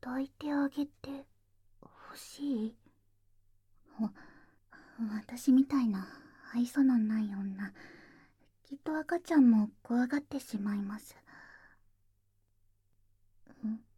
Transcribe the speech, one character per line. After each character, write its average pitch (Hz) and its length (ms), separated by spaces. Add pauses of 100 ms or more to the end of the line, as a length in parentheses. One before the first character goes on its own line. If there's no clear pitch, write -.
抱 254 240
い 277 60
て 294 220
あ 285 140
げ 285 200
て 277 400 (540)
ほ - 360
し 269 500
い？ 220 80 (1300)
わ-、 214 100 (1160)
私 247 240
み 262 120
た 277 160
い 240 60
な 190 220 (440)
愛 240 140
想 277 160
の 254 160
な 220 220
い 208 120
女、 196 400 (920)
き - 100
っ 277 80
と 311 160
赤 339 220
ち - 100
ゃ 330 60
ん 262 120
も 214 220 (140)
怖 247 240
が 285 100
っ 285 40
て 285 180
し - 180
ま 208 160
い 202 80
ま 202 160
す。 - 160 (2500)
ん？ 220 160 (160)